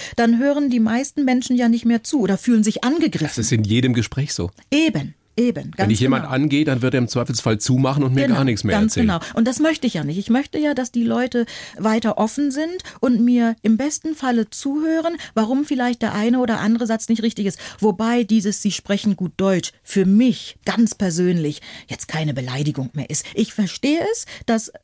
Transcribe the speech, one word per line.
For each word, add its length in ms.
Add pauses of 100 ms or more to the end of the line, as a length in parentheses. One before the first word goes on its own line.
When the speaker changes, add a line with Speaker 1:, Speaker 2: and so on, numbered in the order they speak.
(160)
Speaker 1:
dann 220
hören 320
die 100
meisten 460
Menschen 300
ja 140
nicht 160
mehr 180
zu 180
oder 160
fühlen 260
sich 200
angegriffen. 460
Speaker 2:
Das 100
ist 120
in 120
jedem 320
Gespräch 400
so. 160 (180)
Speaker 1:
Eben. 460 (200)
Eben, 280
Speaker 2:
Wenn 80
Speaker 1:
ganz 220
Speaker 2:
ich 60
jemand 260
Speaker 1:
genau. 100
Speaker 2:
angehe, 280
dann 200
wird 100
er 60
im 80
Zweifelsfall 500
zumachen 460
und 100
mir 120
Speaker 1:
Genau, 100
Speaker 2:
gar 80
nichts 200
mehr 120
Speaker 1:
ganz 200
Speaker 2:
erzählen. 120 (120)
Speaker 1:
genau. 0 (140)
Und 140
das 120
möchte 280
ich 80
ja 80
nicht. 160
Ich 100
möchte 300
ja, 160
dass 160
die 120
Leute 440 (280)
weiter 440
offen 320
sind 320 (160)
und 200
mir 440
im 120
besten 380
Falle 380
zuhören, 640 (160)
warum 320
vielleicht 380
der 100
eine 240
oder 220
andere 260
Satz 240
nicht 140
richtig 240
ist. 100 (220)
Wobei 440
dieses 380
"Sie 100
sprechen 440
gut 220
Deutsch" 340 (100)
für 240
mich 600
ganz 280
persönlich 680 (240)
jetzt 200
keine 280
Beleidigung 580
mehr 160
ist. 240
Ich 220
verstehe 560
es, 160 (180)
dass 260 (120)